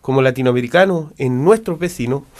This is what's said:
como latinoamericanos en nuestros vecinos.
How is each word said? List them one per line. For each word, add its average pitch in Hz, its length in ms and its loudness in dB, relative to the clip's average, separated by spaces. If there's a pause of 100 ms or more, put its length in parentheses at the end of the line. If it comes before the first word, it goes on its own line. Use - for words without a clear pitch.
como 131 220 0
latinoamericanos 131 960 0
en 127 240 -2
nuestros 196 340 2
vecinos. 139 460 -6 (160)